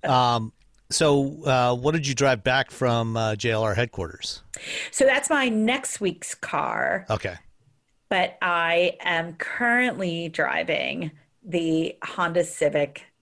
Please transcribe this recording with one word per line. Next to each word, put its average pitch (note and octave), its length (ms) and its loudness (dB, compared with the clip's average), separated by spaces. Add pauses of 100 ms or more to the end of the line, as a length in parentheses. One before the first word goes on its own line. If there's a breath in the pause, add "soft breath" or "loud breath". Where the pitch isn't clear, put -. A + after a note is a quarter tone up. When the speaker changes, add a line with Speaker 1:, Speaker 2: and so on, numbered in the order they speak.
Speaker 1:
Um, A#2+ 480 2 (380)
so, C#3+ 560 2
uh, B2+ 280 4
what B2+ 200 0
did D#3+ 120 0
you C3+ 80 -2
drive C3 300 2
back B2+ 260 2
from, A#2 460 0
uh, A2 220 0
J A2+ 140 0
L A2 120 2
R G#2+ 100 0
headquarters? - 680 -4 (480 loud breath)
Speaker 2:
So - 140 2
that's C4+ 240 2
my C#4 180 2
next A3+ 540 0
week's F3+ 340 -4
car. D3 720 -2
Speaker 1:
Okay. G2+ 260 -4 (760)
Speaker 2:
But F3+ 320 0
I E3+ 580 2
am E3+ 360 -2
currently G#3 920 0
driving D#3 840 -2 (340 soft breath)
the E3 580 -2
Honda F3 400 -2
Civic D3 600 -2 (160)